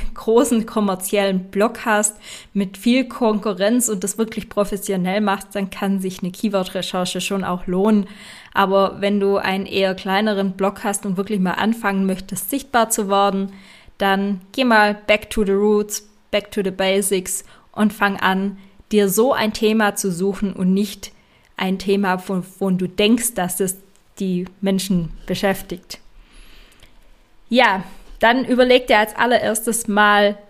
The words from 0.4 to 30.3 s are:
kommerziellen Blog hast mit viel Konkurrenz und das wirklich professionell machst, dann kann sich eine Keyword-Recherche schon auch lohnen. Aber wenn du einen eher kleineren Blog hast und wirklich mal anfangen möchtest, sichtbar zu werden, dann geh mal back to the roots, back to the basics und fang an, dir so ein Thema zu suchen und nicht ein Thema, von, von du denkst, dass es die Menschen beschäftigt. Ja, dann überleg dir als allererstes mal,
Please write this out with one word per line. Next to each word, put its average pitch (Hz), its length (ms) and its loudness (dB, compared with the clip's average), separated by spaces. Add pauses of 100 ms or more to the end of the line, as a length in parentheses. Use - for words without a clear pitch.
kommerziellen 196 840 0
Blog 220 340 -2
hast 214 320 0 (360)
mit 196 240 -4
viel 247 320 2
Konkurrenz 220 800 0
und 202 160 -4
das 202 140 -6
wirklich 220 300 -4
professionell 196 720 -2
machst, 202 340 -2
dann 196 160 -4
kann 196 300 -2
sich 185 220 -6
eine 180 100 -6
Keyword-Recherche 185 880 -4
schon 190 240 -4
auch 180 220 -4
lohnen. 196 400 2 (460)
Aber 196 480 2
wenn 202 180 0
du 196 200 2
einen 190 280 -2
eher 190 280 0
kleineren 196 580 0
Blog 190 320 -2
hast 202 220 -4
und 190 100 -2
wirklich 196 240 -2
mal 180 120 2
anfangen 202 520 0
möchtest, 185 460 -4
sichtbar 240 400 0
zu 202 180 -2
werden, 196 440 2 (440)
dann 196 460 0 (100)
geh 262 120 0
mal 214 300 6
back 214 360 0
to 214 140 0
the 196 80 2
roots, 208 560 2 (220)
back 208 200 -4
to 208 120 -4
the 185 80 -2
basics 190 760 -2 (280)
und 208 200 2
fang 196 260 0
an, 190 400 0 (320)
dir 208 180 4
so 220 240 2
ein - 220 0
Thema 214 400 2
zu 196 180 -4
suchen 190 400 -2
und 185 220 2
nicht - 380 -4 (440)
ein 190 220 -2
Thema, 196 400 0
von, 185 240 -4
von 185 340 -2
du 180 120 -2
denkst, 214 460 0
dass 180 260 -4
es 190 180 -2 (400)
die 185 280 -4 (140)
Menschen 190 500 0 (160)
beschäftigt. - 760 -6 (1500)
Ja, 220 360 4 (380)
dann 233 220 4
überleg 254 420 4
dir 220 120 4
als 214 180 0
allererstes 226 720 0
mal, 208 500 4 (100)